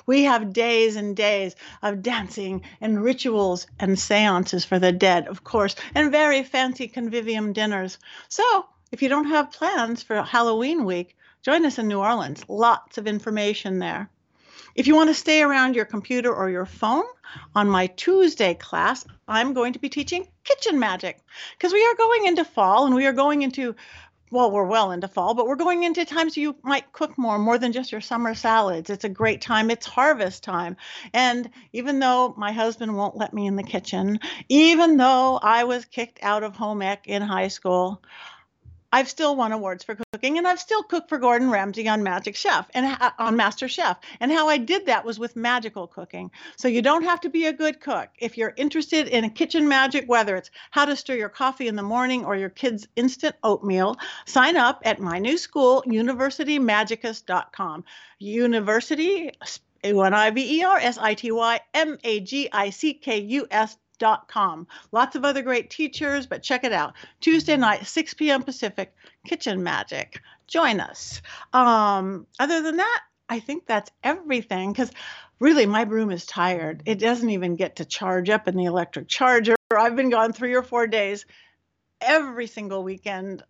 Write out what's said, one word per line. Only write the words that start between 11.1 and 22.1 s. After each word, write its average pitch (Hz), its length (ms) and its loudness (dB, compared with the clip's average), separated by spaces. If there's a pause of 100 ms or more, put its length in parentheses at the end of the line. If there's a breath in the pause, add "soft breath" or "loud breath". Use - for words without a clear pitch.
join 320 240 2
us 254 140 -2
in 220 80 -2
New 202 120 -2
Orleans. 196 480 -2
Lots 233 520 2
of 208 80 -6
information 208 720 -2
there. 180 320 -6 (640 loud breath)
If 262 100 0
you 302 100 6
want 311 140 6
to 311 60 2
stay 311 260 4
around 262 340 4
your 220 100 0
computer 240 460 -2
or 190 200 -2
your 180 160 -4
phone, 247 360 0 (520 loud breath)
on 208 120 2
my 185 200 4
Tuesday 311 640 2
class, 190 540 -2 (200)
I'm 240 280 0
going 247 180 -2
to - 60 -10
be 277 100 -6
teaching 349 380 -6 (160)
kitchen 453 340 2
magic, 190 420 -2 (380 loud breath)
'cause 359 160 0
we 415 100 6
are 466 120 4
going 453 320 4